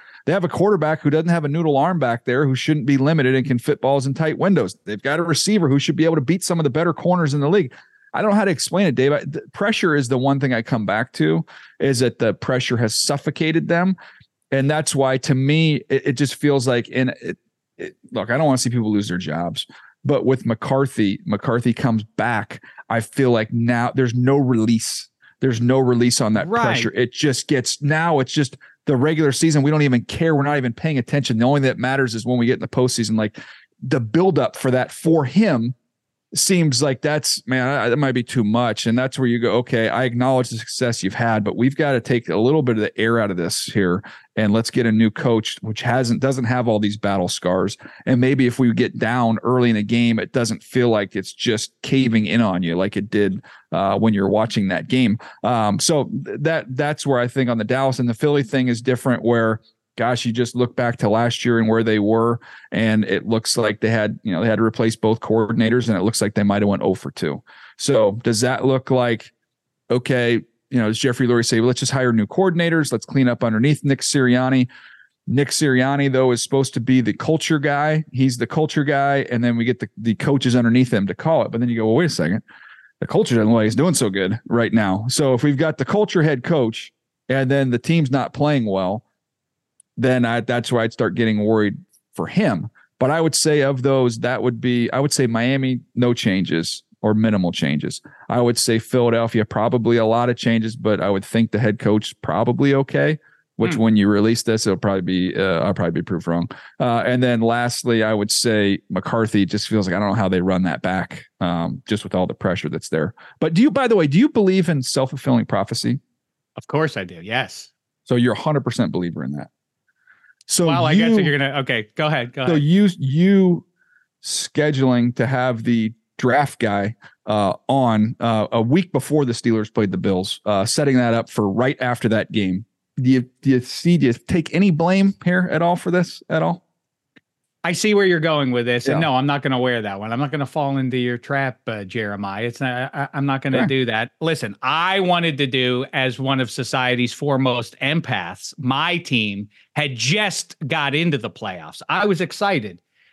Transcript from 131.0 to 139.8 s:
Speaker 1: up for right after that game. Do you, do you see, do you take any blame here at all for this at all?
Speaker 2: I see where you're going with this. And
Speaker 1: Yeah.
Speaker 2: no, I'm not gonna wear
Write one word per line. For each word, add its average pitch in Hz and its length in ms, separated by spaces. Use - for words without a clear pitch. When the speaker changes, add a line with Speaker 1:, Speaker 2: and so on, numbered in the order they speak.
Speaker 1:
up 113 160
for 104 200
right 123 320
after 123 280
that 107 220
game. 101 320
Do 127 80
you, 127 200
do 151 80
you 127 100
see, 170 380
do 139 80
you 117 80
take - 400
any 190 180
blame 190 440
here 180 260
at 156 100
all 170 140
for 175 160
this 175 380
at 160 120
all? 170 220
Speaker 2:
I 175 60
see 208 240
where 202 100
you're 175 140
going 151 320
with 120 160
this. 123 200
And 131 140
Speaker 1:
Yeah. 156 80
Speaker 2:
no, 131 60
I'm 131 100
not 143 160
gonna 131 180
wear 123 220